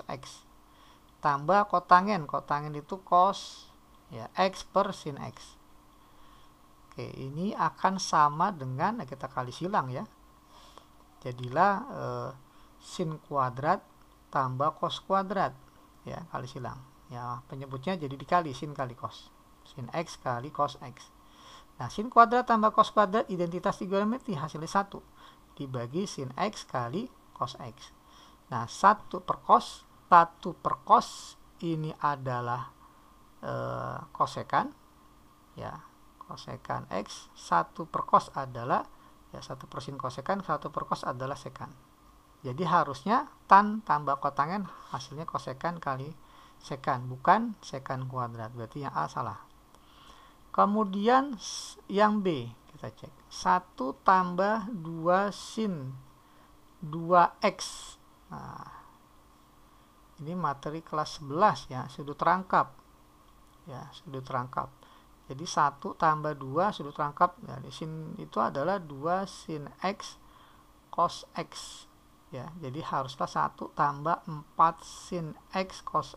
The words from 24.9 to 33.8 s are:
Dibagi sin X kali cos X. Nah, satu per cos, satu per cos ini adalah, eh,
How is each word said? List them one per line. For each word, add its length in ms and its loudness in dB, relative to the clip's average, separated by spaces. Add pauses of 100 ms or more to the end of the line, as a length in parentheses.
Dibagi 560 -6
sin 240 -8
X 320 -4
kali 460 -4 (240)
cos 260 -6
X. 320 -16 (560)
Nah, 160 -4
satu 560 4
per 220 -2
cos, 420 4 (240)
satu 480 6
per 240 -4
cos 560 4 (240)
ini 400 -2
adalah, 720 -2 (720)
eh, 560 -6 (100)